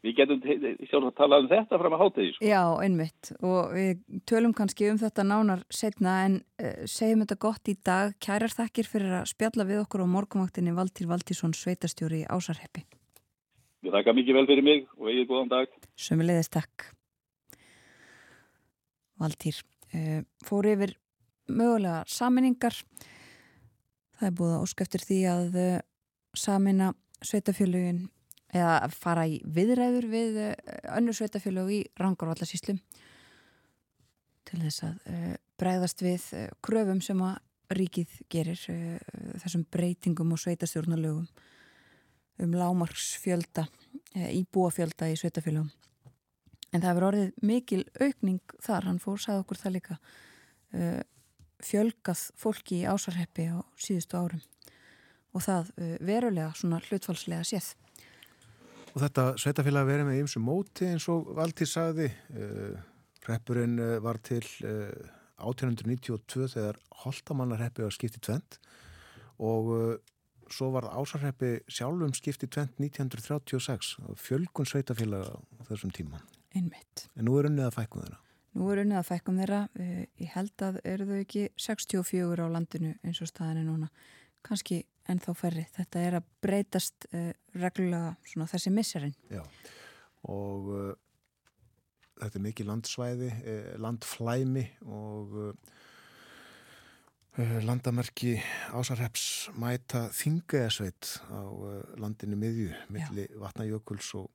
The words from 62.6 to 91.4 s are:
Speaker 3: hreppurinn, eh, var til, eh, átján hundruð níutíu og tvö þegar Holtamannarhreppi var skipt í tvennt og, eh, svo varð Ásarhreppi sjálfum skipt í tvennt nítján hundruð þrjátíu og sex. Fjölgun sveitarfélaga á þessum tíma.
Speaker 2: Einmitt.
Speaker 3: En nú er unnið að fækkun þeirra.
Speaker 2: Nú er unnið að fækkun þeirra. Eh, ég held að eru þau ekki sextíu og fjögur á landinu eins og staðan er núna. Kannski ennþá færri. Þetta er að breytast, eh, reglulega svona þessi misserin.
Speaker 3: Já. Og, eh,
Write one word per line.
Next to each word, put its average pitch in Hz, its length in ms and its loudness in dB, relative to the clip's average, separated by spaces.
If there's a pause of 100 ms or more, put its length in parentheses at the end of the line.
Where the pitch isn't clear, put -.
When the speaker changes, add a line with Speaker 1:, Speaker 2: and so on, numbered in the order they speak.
Speaker 3:
hreppurinn, 117 520 -2
eh, 117 220 -2
var 113 180 -2
til, 117 240 -4 (220)
eh, 107 260 -6 (480)
átján 120 320 -4
hundruð 113 220 -2
níutíu 123 220 -4
og 104 120 -10
tvö 131 220 -4
þegar 104 280 -4 (280)
Holtamannarhreppi 123 800 -4
var 107 80 -2
skipt - 280 -6
í - 20 -16
tvennt - 380 -6 (800)
og, 113 560 0
eh, - 40 -10 (520)
svo 131 220 -4
varð 123 180 -2
Ásarhreppi 131 800 -2
sjálfum 147 460 -2
skipt - 280 -6
í 131 80 -8
tvennt 147 300 -4
nítján 139 280 -4
hundruð 117 200 -10
þrjátíu 147 260 -4
og 127 80 0
sex. - 340 -4 (200)
Fjölgun 143 500 -2
sveitarfélaga 110 720 -2
á - 300 -20
þessum 101 240 -6
tíma. 76 280 -10 (320)
Speaker 2:
Einmitt. - 640 -6
Speaker 3:
En 113 100 -2
nú 131 120 4
er 143 80 4
unnið 139 240 2
að - 80 -12
fækkun - 240 -6
þeirra. - 160 -14 (400)
Speaker 2:
Nú 185 140 0
er 196 100 0
unnið 208 160 2
að 170 80 -2
fækkun 180 320 -2
þeirra. 202 220 0 (180)
Eh, 180 280 -6 (120)
ég 170 160 -8
held 196 320 -6
að 185 140 -4 (100)
eru 190 160 -4
þau 196 140 -2
ekki 202 240 -4 (160)
sextíu - 420 -4
og - 60 -4
fjögur 175 340 0
á 165 80 -2
landinu 165 460 -4 (100)
eins 170 160 -4
og 165 80 -8
staðan 160 300 -4
er 160 80 -2
núna. 160 220 -2 (560)
Kannski 185 340 -4 (300)
ennþá 180 280 -2
færri. 165 280 -2 (100)
Þetta 175 260 -4
er 175 160 0
að 165 80 -6 (160)
breytast, - 720 -2
eh, 170 180 -4 (220)
reglulega 175 640 -2 (100)
svona 160 240 -6
þessi 185 240 -2
misserin. 151 400 -2 (160)
Speaker 3:
Já. 92 140 -8 (800)
Og, 98 500 -6
eh, 98 200 -6 (1300)